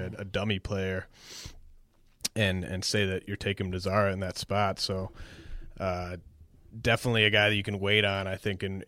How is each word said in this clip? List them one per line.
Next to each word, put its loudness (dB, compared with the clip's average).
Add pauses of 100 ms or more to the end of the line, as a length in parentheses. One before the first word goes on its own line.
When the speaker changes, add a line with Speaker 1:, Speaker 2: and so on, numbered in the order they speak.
Speaker 1:
Mm-hmm. -8
Speaker 2:
a -6
dummy 0
player -2 (1300)
and, 2
and -4
say 2
that -2
you're -6
taking -2
Mazara 2
in -2
that -4
spot. 0
So, -4 (680)
uh, -4 (640)
definitely 4
a 8
guy 6
that 4
you 2
can -2
wait 4
on, 2
I -4
think, -4
in, -4